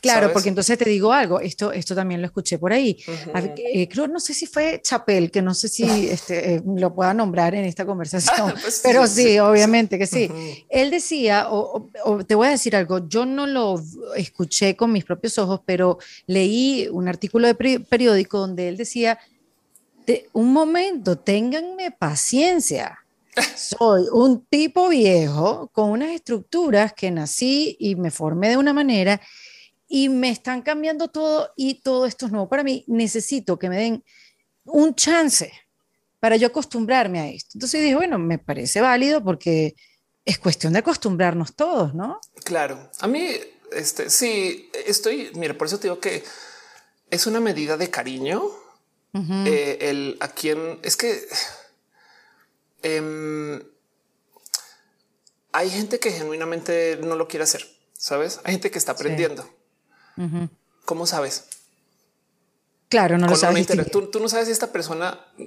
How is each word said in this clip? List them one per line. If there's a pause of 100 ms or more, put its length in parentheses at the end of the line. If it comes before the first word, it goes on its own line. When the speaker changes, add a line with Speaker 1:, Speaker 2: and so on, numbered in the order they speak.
Speaker 1:
Claro,
Speaker 2:
¿Sabes?
Speaker 1:
porque
entonces
te
digo
algo,
esto,
esto
también
lo
escuché
por
ahí.
Speaker 2:
Ujú.
Speaker 1:
A
ver, (200)
eh,
creo,
no
sé
si
fue
Chappelle,
que
no
sé
si,
Speaker 2:
<laughs>
Speaker 1:
este,
eh, (140)
lo
pueda
nombrar
en
esta
conversación,
Speaker 2:
<laughs>
Pues
Speaker 1:
pero
Speaker 2:
sí,
Speaker 1:
sí,
Speaker 2:
sí,
Speaker 1:
obviamente
Speaker 2:
sí.
Speaker 1:
que
sí.
Speaker 2:
Ujú.
Speaker 1:
Él
decía,
o, (140)
o,
o
te
voy
a
decir
algo,
yo
no
lo (360)
escuché
con
mis
propios
ojos,
pero (300)
leí
un
artículo
de
peri-,
periódico
donde
él
decía, (880)
"De,
un
momento,
ténganme
paciencia." (360)
Speaker 2:
<laughs>
Speaker 1:
Soy
un
tipo
viejo
con
unas
estructuras
que
nací
y
me
formé
de
una
manera (680)
y
me
están
cambiando
todo
y
todo
esto
es
nuevo
para
mí.
Necesito
que
me
den (600)
un
chance (680)
para
yo
acostumbrarme
a
esto.
Entonces
dije,
"Bueno,
me
parece
válido
porque (500)
es
cuestión
de
acostumbrarnos
todos,
¿no?" (240)
Speaker 2:
Claro.
A
mí, (420)
este,
sí, (160)
estoy,
mira,
por
eso
te
digo
que (880)
es
una
medida
de
cariño. (720)
Speaker 1:
Ujú. (120)
Speaker 2:
Eh, (120)
el
a
quién,
es
que, (1700)
em, (1900)
hay
gente
que
genuinamente
no
lo
quiere
hacer, (320)
¿sabes?
Hay
gente
que
está
Speaker 1:
Sí.
Speaker 2:
aprendiendo. (680)
Speaker 1:
Ujú. (360)
Speaker 2:
¿Cómo
sabes? (1400)
Speaker 1:
Claro,
no
lo
Speaker 2:
Con
Speaker 1:
sabes
Speaker 2:
una
inter-,
Speaker 1:
distinguir.
Speaker 2:
tú,
tú
no
sabes
si
esta
persona, (280)